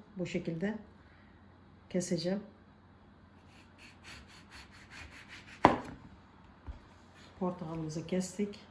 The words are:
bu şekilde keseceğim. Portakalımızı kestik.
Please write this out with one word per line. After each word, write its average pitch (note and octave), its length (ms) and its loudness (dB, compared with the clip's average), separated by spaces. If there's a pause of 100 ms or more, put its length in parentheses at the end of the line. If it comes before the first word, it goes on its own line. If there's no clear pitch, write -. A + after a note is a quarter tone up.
(160)
bu F3+ 100 0
şekilde F3 520 0 (1120)
keseceğim. F3+ 520 4 (4000)
Portakalımızı D#3+ 680 -2
kestik. G3 520 2 (120)